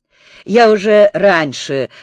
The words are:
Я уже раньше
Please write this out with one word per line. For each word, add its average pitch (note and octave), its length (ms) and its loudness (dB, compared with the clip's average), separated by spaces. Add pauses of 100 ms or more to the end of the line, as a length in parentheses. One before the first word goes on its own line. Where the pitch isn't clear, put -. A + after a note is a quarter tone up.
(440)
Я A3+ 260 2
уже G#3 420 2
раньше D3+ 800 -4 (120)